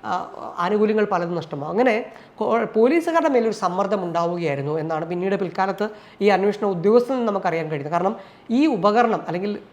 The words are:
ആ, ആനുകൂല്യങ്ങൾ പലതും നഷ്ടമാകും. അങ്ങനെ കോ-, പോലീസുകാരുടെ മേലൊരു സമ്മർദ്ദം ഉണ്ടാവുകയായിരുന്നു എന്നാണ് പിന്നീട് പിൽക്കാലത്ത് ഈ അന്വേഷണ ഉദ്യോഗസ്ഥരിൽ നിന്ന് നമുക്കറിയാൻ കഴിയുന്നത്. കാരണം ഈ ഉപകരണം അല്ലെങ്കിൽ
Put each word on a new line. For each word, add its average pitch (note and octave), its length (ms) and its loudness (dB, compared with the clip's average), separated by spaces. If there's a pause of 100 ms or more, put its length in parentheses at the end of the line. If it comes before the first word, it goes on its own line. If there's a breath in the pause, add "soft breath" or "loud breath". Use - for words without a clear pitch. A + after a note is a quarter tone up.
ആ, G#3+ 80 -4 (520)
ആനുകൂല്യങ്ങൾ G#3+ 480 2
പലതും F3 280 -2
നഷ്ടമാകും. D3+ 340 -8
അങ്ങനെ A#3 200 4 (440 loud breath)
കോ-, G#3+ 100 -2 (280)
പോലീസുകാരുടെ D#4+ 580 4
മേലൊരു A3 300 2
സമ്മർദ്ദം F#3+ 420 0
ഉണ്ടാവുകയായിരുന്നു E3 760 -2
എന്നാണ് D#3+ 300 -4
പിന്നീട് F#3+ 300 -2
പിൽക്കാലത്ത് F#3+ 440 -2 (380 loud breath)
ഈ G#3 120 6
അന്വേഷണ G#3 300 0 (100)
ഉദ്യോഗസ്ഥരിൽ A#3+ 440 4
നിന്ന് A3+ 120 0
നമുക്കറിയാൻ E3 400 -2
കഴിയുന്നത്. D3 240 -4
കാരണം G3 200 0 (420 loud breath)
ഈ C#4+ 40 4 (140)
ഉപകരണം G#3 520 2
അല്ലെങ്കിൽ F#3 240 -4 (200)